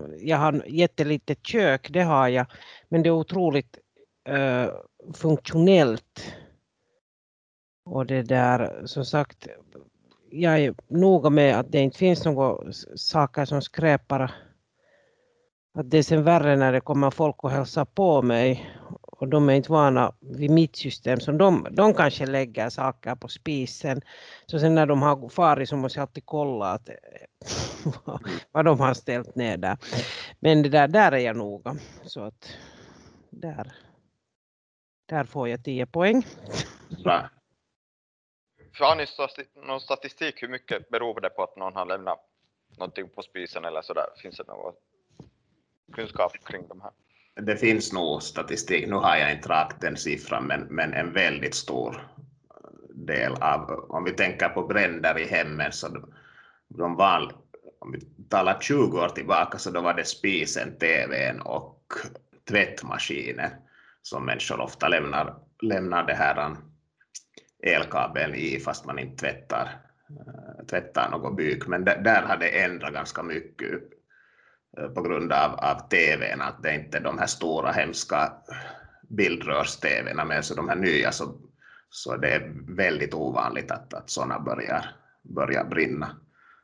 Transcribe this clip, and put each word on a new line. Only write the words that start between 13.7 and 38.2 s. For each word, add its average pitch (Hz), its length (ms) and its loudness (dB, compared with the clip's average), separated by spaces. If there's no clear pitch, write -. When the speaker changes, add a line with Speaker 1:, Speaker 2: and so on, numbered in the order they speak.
Speaker 1:
Att 135 180 -6
det 156 60 6
är 151 60 6
sen 156 200 4
värre 147 320 6
när 135 160 6
det 127 100 4
kommer 143 300 2
folk 151 320 0
och 135 80 0
hälsar 139 340 0
på 170 360 4
mig. 123 540 2
Och - 260 -8
de 147 220 6
är 135 40 8
inte 139 180 4
vana 135 480 4
vid 143 320 -2
mitt 160 240 6
system. 127 440 -2
Så 147 120 -4
de, 156 400 6
de 208 220 6
kanske 147 320 2
lägger 127 440 -2
saker 131 460 -4
på 117 120 -14
spisen. 135 720 -6
Så 165 140 -4
sen 160 160 6
när 156 100 6
de 139 160 4
har 139 280 2
farit 147 400 4
så 147 60 -4
måste 131 240 -4
jag - 20 -4
alltid - 240 -10
kolla 131 460 -2
att, 113 180 -6
<laughs> - 560 -6
vad, - 240 -10
vad 156 140 2
de 151 140 6
har 131 140 2
ställt 123 420 -6
ner 113 220 -2
där. 92 200 -2
Men 156 240 6
det 143 60 2
där, 143 180 6
där 185 240 6
är 139 60 4
jag 117 200 0
noga. 104 380 -6
Så - 200 -14
att - 260 -16
där, 139 420 -12
där 151 180 -2
får 127 260 -6
jag 120 140 -6
tio 127 220 -4
poäng. 208 400 2
Speaker 2:
Bra. 87 260 2